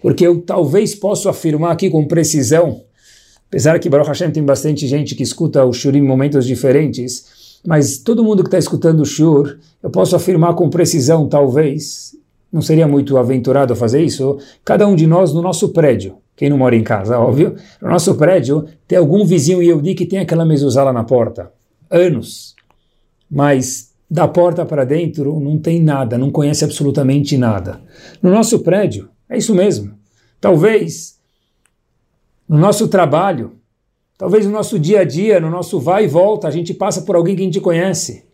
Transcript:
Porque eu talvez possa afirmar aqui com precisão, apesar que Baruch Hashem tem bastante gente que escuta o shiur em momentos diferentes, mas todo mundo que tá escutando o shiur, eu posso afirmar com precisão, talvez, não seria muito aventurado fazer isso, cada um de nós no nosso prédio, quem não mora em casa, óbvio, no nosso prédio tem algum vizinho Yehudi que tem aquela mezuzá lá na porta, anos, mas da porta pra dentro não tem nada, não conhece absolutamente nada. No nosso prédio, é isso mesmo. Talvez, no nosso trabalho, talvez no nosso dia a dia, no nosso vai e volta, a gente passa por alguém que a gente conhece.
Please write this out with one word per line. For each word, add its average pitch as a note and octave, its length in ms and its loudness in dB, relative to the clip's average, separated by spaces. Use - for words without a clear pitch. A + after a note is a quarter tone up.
Porque - 240 0
eu E3+ 160 2
talvez F3+ 540 -2
possa G3 360 -4
afirmar D#3+ 420 -2
aqui F3 180 -2
com D#3 160 0
precisão, D#3 800 0
apesar D#3 320 0
que E3+ 100 -4
Baruch D3 180 2
Hashem D#3 220 -4
tem D3+ 140 -2
bastante C#3 420 0
gente C3+ 300 -4
que C3 80 -4
escuta C#3+ 400 0
o B2+ 80 2
shiur C3+ 240 0
em C#3+ 60 4
momentos C3+ 440 2
diferentes, B2+ 960 -2
mas D3+ 320 0
todo A#3 240 0
mundo G#3 220 2
que - 60 -4
tá F#3+ 80 0
escutando E3 420 0
o C#3 60 0
shiur, D3+ 520 2
eu D3+ 80 -8
posso F3+ 240 0
afirmar E3+ 400 2
com E3+ 140 0
precisão, D#3 580 2
talvez, C#3+ 880 -2
não D#3+ 80 -2
seria D#3+ 260 2
muito C#3 300 2
aventurado B2+ 580 0
fazer A#2+ 280 0
isso, C#3 360 -2
cada G#3 240 2
um G3+ 80 4
de D#3+ 120 4
nós E3 260 4
no D#3+ 80 -2
nosso F3+ 300 -2
prédio, A#2+ 480 0
quem C#3+ 140 0
não C#3+ 80 2
mora B2+ 180 2
em A2+ 80 2
casa, A2 340 -2
óbvio, C3 380 0
no G3+ 80 -8
nosso F3 280 2
prédio D3+ 500 2
tem F#3 120 2
algum F3+ 260 2
vizinho F3 380 2
Yehudi E3+ 320 2
que F#3 100 -4
tem F#3+ 140 -4
aquela E3 260 -2
mezuzá C#3 400 2
lá C3+ 80 0
na A#2 120 -2
porta, A2 460 -2
anos, E3+ 640 -2
mas C#3 640 -2
da D#3 180 0
porta E3+ 380 0
pra C#3+ 180 -2
dentro D3+ 560 -4
não D3 180 -2
tem E3 240 0
nada, C3+ 360 0
não C3+ 120 -2
conhece D3 340 -2
absolutamente C#3+ 760 -2
nada. G#2 420 -4
No F#3 80 4
nosso A3 300 2
prédio, E3+ 480 -2
é B3+ 100 -6
isso A3 160 0
mesmo. D3 400 0
Talvez, F#3 800 0
no D3+ 100 2
nosso G3+ 280 2
trabalho, E3 680 0
talvez G3 300 0
no G3+ 60 -2
nosso G#3+ 260 -4
dia F3+ 220 2
a F#3 40 2
dia, F3 360 0
no D#3+ 100 -4
nosso F3 300 -6
vai F3+ 240 0
e F3+ 40 0
volta, F#3+ 380 0
a D3 60 -4
gente E3+ 200 -6
passa F#3 300 -4
por F#3 140 -2
alguém F3 180 0
que F3+ 80 -4
a G3 40 -2
gente F#3 140 -2
conhece. F3 720 -4